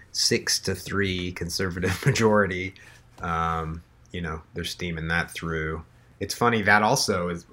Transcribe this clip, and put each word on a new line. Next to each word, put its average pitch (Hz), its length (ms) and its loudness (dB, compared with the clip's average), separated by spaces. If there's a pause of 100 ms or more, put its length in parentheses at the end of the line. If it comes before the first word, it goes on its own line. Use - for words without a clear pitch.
(120)
six - 480 0
to 98 140 -2
three 92 580 -2
conservative 90 760 -2
<laughs> - 0 -
majority. 104 680 4 (480)
Um, 82 600 -2 (300)
you 90 80 -6
know, 80 220 -6 (100)
they're 85 120 -6
steaming 82 440 -6
that 82 220 0
through. 80 520 -6 (360)
It's - 160 -8
funny, 117 280 2
that 104 200 6
also 98 480 2
is, 85 220 -8